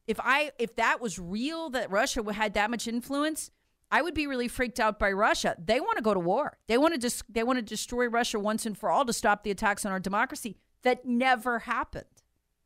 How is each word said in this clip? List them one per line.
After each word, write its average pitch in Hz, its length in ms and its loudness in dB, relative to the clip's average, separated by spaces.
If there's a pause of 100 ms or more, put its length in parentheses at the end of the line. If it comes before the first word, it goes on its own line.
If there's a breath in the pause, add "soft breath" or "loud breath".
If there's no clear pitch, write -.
if 214 140 -2
I, 277 380 2
if - 180 -4
that 233 240 2
was 196 180 -6
real, 262 520 -4
that 226 200 -4
Russia 233 300 2
w-, 208 140 -4
had 214 200 0
that 214 160 2
much 233 180 -4
influence, 277 640 -4 (400)
I 240 120 4
would 330 120 -4
be 294 120 0
really 247 220 -2
freaked 247 320 -2
out 214 180 2
by 202 140 2
Russia. 208 460 2
They 202 220 2
wanna 403 220 0
go 208 120 4
to 185 60 0
war. 208 460 0
They 226 120 4
wanna 320 200 4
dis-, 233 300 -4
they 226 140 -2
wanna 254 200 2
destroy 240 440 -2
Russia 233 320 0
once 214 280 -2
and 214 100 -6
for 185 140 -2
all 226 140 4
to 240 80 -2
stop 208 300 2
the 214 80 -4
attacks 202 340 0
on 196 80 -4
our 190 80 -2
democracy. 208 560 -4 (260)
That 247 220 2
never 247 560 2
happened. 240 440 -6 (600)